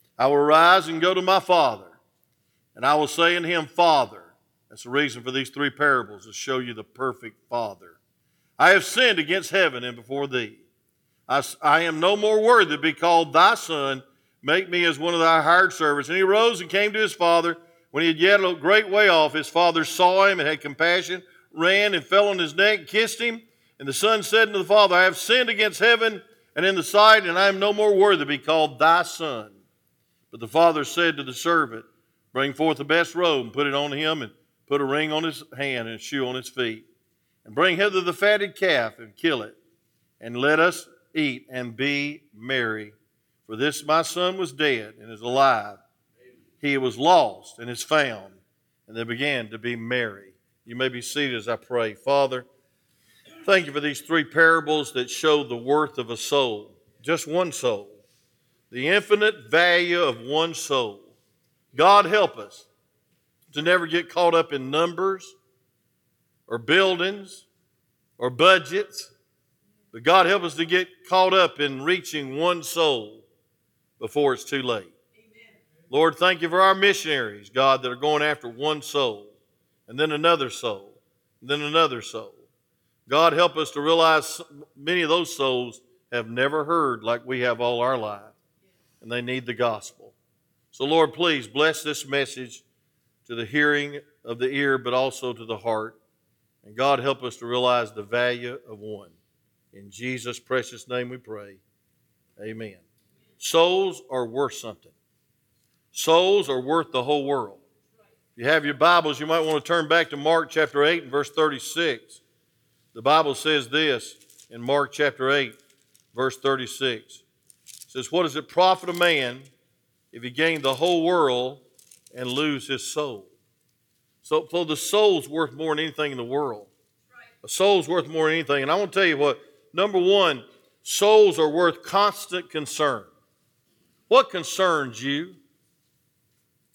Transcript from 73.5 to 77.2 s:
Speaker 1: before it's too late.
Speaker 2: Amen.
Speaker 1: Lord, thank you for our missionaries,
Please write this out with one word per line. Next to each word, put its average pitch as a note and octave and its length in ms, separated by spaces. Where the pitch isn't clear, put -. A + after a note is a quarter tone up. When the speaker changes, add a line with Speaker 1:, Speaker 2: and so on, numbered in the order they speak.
Speaker 1:
before C3+ 360
it's A#2 100
too C#3 180
late. A2 320
Speaker 2:
Amen. - 460
Speaker 1:
Lord, D#3 260
thank F3+ 280
you E3+ 60
for F3+ 120
our F#3+ 140
missionaries, C#3+ 720